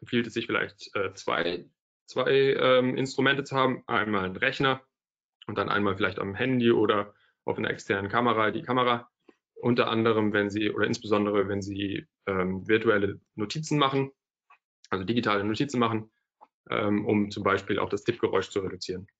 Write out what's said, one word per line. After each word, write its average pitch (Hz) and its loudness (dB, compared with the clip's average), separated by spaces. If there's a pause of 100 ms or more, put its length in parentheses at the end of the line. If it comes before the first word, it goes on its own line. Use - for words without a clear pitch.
empfiehlt 120 -2
es 110 -10
sich 113 -4
vielleicht, 104 -4
äh, 95 -4
zwei, 87 -2 (420)
zwei, 131 0
ähm, 131 4
Instrumente 135 0
zu - -8
haben. 131 0
Einmal 104 0
einen 92 -6
Rechner 127 0 (640)
und 104 -6
dann 101 0
einmal 101 2
vielleicht 95 -2
am 98 -4
Handy 123 2
oder 107 2 (300)
auf - -2
einer 113 -2
externen 101 -4
Kamera 113 2
die 107 -6
Kamera. 123 0 (460)
Unter 120 0
anderem, 110 2
wenn 104 2
Sie, 104 -2
oder 104 -2
insbesondere, 104 0
wenn 98 -2
Sie, 98 -6 (220)
ähm, 92 -2
virtuelle 107 2 (160)
Notizen 147 -4
machen, 139 2 (800)
also 95 -2
digitale 110 0
Notizen 131 -2
machen, 110 0 (580)
ähm, 104 0
um 104 2
zum 104 -6
Beispiel 98 0
auch 113 -2
das 101 -4
Tippgeräusch 104 0
zu - -2
reduzieren. 92 -8 (140)